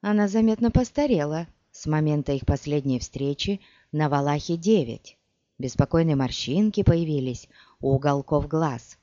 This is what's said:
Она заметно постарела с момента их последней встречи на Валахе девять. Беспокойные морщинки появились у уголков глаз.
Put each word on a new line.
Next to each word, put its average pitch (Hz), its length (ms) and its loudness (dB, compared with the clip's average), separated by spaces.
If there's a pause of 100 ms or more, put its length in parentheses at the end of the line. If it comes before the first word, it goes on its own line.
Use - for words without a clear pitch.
Она 208 260 0
заметно 220 440 2
постарела 175 760 0 (240)
с - 140 -16
момента 151 480 0
их 135 120 -4
последней 139 540 0
встречи 143 600 -4 (300)
на 151 180 0
Валахе 143 480 -2
девять. 165 600 0 (400)
Беспокойные 165 580 0
морщинки 156 640 -2
появились 151 680 0 (320)
у 135 140 0
уголков 143 540 0
глаз. 147 560 -4